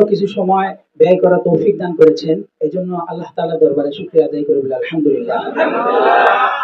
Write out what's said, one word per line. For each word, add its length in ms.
কিছু 220
সময় 420
ব্যয় 240
করা 160
তৌফিক 400
দান 180
করেছেন, 420
এই 100
জন্য 220
আল্লাহ 280
তাআলা 220
দরবারে 340
শুকরিয়া 340
আদায় 180
করে 180
বলি 120
আলহামদুলিল্লাহ। 680